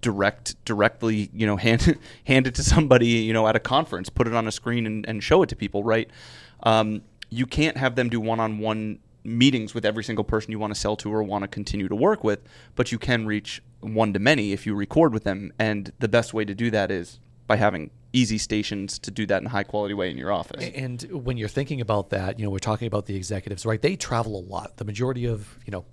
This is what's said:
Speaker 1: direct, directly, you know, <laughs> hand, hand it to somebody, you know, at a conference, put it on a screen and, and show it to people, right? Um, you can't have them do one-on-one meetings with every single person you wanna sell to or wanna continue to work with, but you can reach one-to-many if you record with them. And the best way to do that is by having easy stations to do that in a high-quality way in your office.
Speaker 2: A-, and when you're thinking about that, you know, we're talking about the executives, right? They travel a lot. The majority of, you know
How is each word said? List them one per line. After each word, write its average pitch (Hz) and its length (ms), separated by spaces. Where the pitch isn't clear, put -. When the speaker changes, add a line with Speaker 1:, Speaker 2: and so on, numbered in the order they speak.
Speaker 1:
direct, 101 640
directly, 107 680
you 110 140
know, 104 100
<laughs> 95 100
hand, 123 300
hand 131 240
it 123 80
to - 80
somebody, 131 420
you 113 260
know, 110 140
at 110 80
a 110 60
conference, 127 500
put 123 160
it 117 80
on 113 140
a 104 40
screen 120 320
and, 107 220
and 110 160
show 180 220
it - 60
to - 40
people, 101 300
right? 110 260
Um, 110 380
you 120 160
can't 151 300
have 127 180
them 123 140
do 117 100
one-on-one 110 800
meetings 117 520
with 110 100
every 107 180
single 107 220
person 110 260
you 107 80
wanna 107 160
sell 104 220
to 104 160
or 110 100
wanna 101 240
continue 101 420
to 95 60
work 180 300
with, 104 160
but 123 160
you 117 80
can 113 280
reach 107 360
one-to-many 107 720
if 101 140
you 107 80
record 120 380
with 110 120
them. 98 340
And 107 400
the 110 100
best 113 260
way 110 120
to 98 80
do 117 160
that 101 200
is 87 300
by 107 100
having 98 340
easy 110 240
stations 104 640
to - 100
do 104 160
that 95 160
in - 40
a 110 40
high-quality 104 440
way 92 160
in 65 60
your 69 160
office. - 320
Speaker 2:
A-, 175 120
and 127 260
when 123 120
you're 107 120
thinking 139 340
about 104 280
that, 98 280
you 107 60
know, 101 60
we're 98 80
talking 110 300
about 104 180
the 101 100
executives, 95 500
right? 110 140
They 170 140
travel 113 440
a 90 120
lot. 95 280
The 101 60
majority 120 420
of, 107 400
you - 40
know 95 220